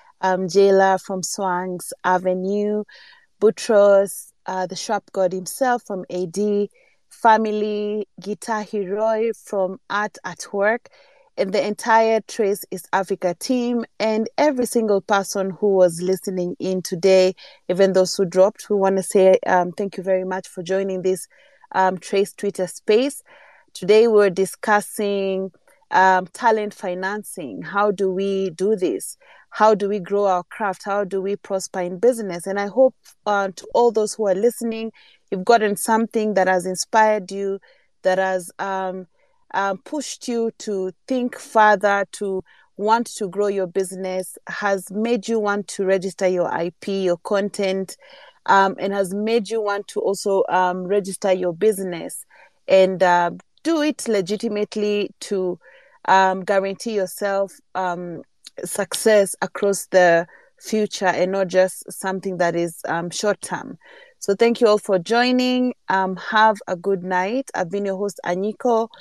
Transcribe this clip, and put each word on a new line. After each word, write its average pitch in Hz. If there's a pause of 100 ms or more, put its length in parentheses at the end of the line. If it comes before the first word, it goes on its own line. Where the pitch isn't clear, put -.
(200)
um, 185
Jayla 190
from 190
Swangs 180 (120)
Avenue, 185 (560)
Boutros, 202 (140)
uh, 185
the 180
Sharp 208
God 185
himself 240
from 185
A 180
D, 202 (380)
Family, 214 (120)
Guitar 214
Hero 214 (140)
from 190 (100)
Art 208
at -
Work, 208 (480)
and 190
the 214
entire 226
Trace 208
East 185
Africa 185
team, 240 (160)
and 220
every 262
single 208
person 196 (100)
who 202
was 175
listening 180
in 185
today, 185 (340)
even 190
those 185
who 202
dropped. 185
We 208
wanna 190
say, 190
um, 180
thank 202
you 190
very 185
much 185
for 185
joining 190
this, 185 (440)
um, 190
Trace 202
Twitter 196
space. 240 (520)
Today 214
we're 208
discussing 196 (380)
um, 185
talent 220
financing. 185
How 202
do 190
we 190
do 196
this? 156 (340)
How 220
do 202
we 208
grow 202
our 180
craft? -
How 202
do 190
we 196
prosper 190
in 180
business? 208
And 196
I 202
hope, 254 (300)
uh, 202
to -
all 240
those 214
who 214
are 185
listening, 226 (380)
you've 185
gotten 208
something 220
that 185
has 185
inspired 214
you, 196 (440)
that 185
has, 185
um, 190 (480)
um, 196
pushed -
you 233
to 190 (140)
think 247
further, 202
to 196 (320)
want 220 (100)
to 214
grow 202
your 190
business, 185 (100)
has 196
made 220
you 226
want 202
to -
register 190
your 180
I 170 (100)
P, 196
your 175
content, 196 (500)
um, 196
and 196
has 196
made 214
you 220
want 202
to -
also, 196
um, 180
register 190
your 180
business 180 (420)
and, 190
uh, 175 (340)
do 320
it -
legitimately 208 (100)
to, 185 (460)
um, 190
guarantee 196
yourself, 196 (220)
um, 175 (420)
success 202
across 196
the 175 (340)
future 208
and 180
not 196
just 185
something 190
that 170
is, 170
um, 170
short 208
term. - (440)
So 202
thank 233
you 233
all 208
for 196
joining. 254 (140)
Um, 190
have 214
a 185
good 180
night. 190
I've 180
been 202
your 190
host, 202
Anyiko. 220 (120)